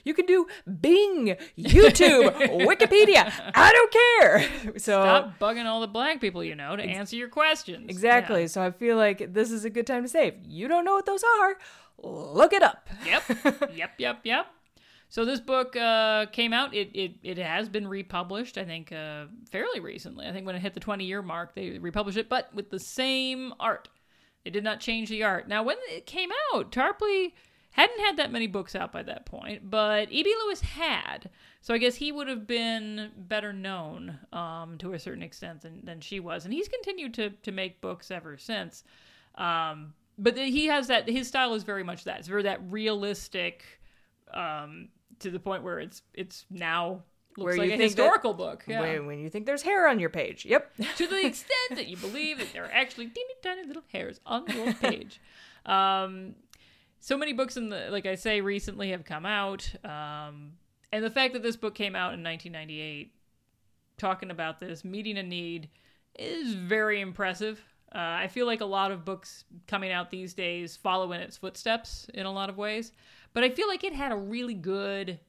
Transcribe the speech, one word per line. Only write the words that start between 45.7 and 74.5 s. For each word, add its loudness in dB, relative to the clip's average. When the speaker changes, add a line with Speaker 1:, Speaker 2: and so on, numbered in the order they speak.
Speaker 2:
it's, -14
it's -16
now -6
looks -8
Speaker 1:
Where 0
Speaker 2:
like 0
Speaker 1:
you 0
Speaker 2:
a -4
Speaker 1:
think 0
that 4
Speaker 2:
historical 4
book. -10
Yeah. -4
Speaker 1:
when, -4
when -10
you -8
think -10
there's -4
hair 2
on 2
your -2
page. -6
Yep. 2
<laughs> -6
Speaker 2:
To -2
the 0
extent -2
that -8
you -14
believe -8
that -10
there -12
are -12
actually -10
teeny -12
tiny -8
little -16
hairs -14
on -8
your -6
page. -8
Um, -2
so -4
many -4
books -4
in -8
the, -10
like -6
I -4
say, -4
recently -6
have -10
come -12
out. -6
Um, -14
and -4
the -2
fact 0
that -8
this -4
book -8
came -6
out -4
in -12
nineteen -10
ninety-eight, -14
talking -6
about -8
this, -14
meeting -8
a -8
need, -10
is -8
very -2
impressive. -8
Uh, -12
I -6
feel -4
like -2
a -6
lot -2
of -10
books -12
coming -4
out -6
these -12
days -8
follow -2
in -8
its -16
footsteps -8
in -8
a -8
lot -6
of -12
ways. -8
But 0
I 4
feel -4
like -4
it -6
had -6
a -4
really -8